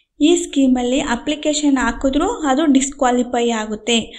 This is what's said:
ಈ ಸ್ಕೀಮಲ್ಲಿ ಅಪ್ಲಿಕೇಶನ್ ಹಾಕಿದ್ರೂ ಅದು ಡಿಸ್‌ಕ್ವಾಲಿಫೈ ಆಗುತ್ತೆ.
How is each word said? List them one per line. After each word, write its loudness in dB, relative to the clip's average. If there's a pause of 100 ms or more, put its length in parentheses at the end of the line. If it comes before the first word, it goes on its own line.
(200)
ಈ 4
ಸ್ಕೀಮಲ್ಲಿ 0
ಅಪ್ಲಿಕೇಶನ್ -2
ಹಾಕಿದ್ರೂ 0
ಅದು 0
ಡಿಸ್‌ಕ್ವಾಲಿಫೈ 0
ಆಗುತ್ತೆ. -2 (200)